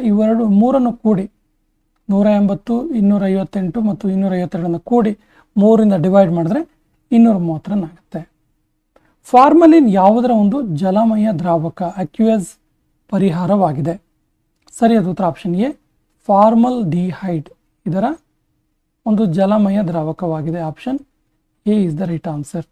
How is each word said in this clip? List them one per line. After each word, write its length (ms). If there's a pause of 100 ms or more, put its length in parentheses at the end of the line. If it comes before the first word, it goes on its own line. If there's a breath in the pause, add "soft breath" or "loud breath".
ಇವೆರಡು 460
ಮೂರನ್ನು 460
ಕೂಡಿ, 380 (800)
ನೂರ 160
ಎಂಬತ್ತು, 640
ಇನ್ನೂರ 380
ಐವತ್ತೆಂಟು 540
ಮತ್ತು 280
ಇನ್ನೂರ 260
ಐವತ್ತೆರಡನ್ನು 440
ಕೂಡಿ 380 (400 soft breath)
ಮೂರರಿಂದ 360
ಡಿವೈಡ್ 380
ಮಾಡಿದ್ರೆ 380 (420)
ಇನ್ನೂರ 260
ಮೂವತ್ತು 340
ರನ್ 120
ಆಗುತ್ತೆ. 480 (920)
ಫಾರ್ಮಲಿನ್ 680
ಯಾವುದರ 420
ಒಂದು 440
ಜಲಮಯ 520 (120)
ದ್ರಾವಕ, 440
ಅಕ್ಯೂಯಸ್ 760 (520)
ಪರಿಹಾರವಾಗಿದೆ? 920 (800)
ಸರಿಯಾದ 280
ಉತ್ತರ 180
ಆಪ್ಷನ್ 300
ಎ, 180 (520)
ಫಾರ್ಮಲ್ಡಿಹೈಡ್ 1200 (360)
ಇದರ 180 (1000)
ಒಂದು 200
ಜಲಮಯ 580
ದ್ರಾವಕವಾಗಿದೆ. 760
ಆಪ್ಷನ್ 400 (680)
ಎ 180
is 60
the 140
right 180
answer. 480